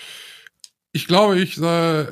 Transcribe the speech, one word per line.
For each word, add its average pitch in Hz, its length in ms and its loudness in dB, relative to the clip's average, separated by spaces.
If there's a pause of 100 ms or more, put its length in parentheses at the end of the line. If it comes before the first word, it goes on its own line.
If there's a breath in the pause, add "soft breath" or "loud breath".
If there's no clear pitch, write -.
(920 loud breath)
Ich - 140 -6
glaube, 196 320 4
ich, 175 240 -2
äh, 165 400 0 (100)